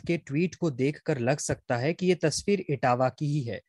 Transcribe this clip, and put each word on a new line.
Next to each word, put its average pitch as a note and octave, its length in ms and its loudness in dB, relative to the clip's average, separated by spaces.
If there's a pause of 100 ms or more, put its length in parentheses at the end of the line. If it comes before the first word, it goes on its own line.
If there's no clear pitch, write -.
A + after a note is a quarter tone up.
के E3+ 100 0
ट्वीट D#3 380 -2
को E3 160 0
देखकर C3+ 480 -2
लग B2+ 180 2
सकता - 400 -4
है C#3+ 160 0
कि F3+ 120 -4
ये F3+ 100 4
तस्वीर F3+ 540 0
इटावा B2+ 400 2
की D3+ 160 -4
ही C#3+ 160 0
है, A2 280 -6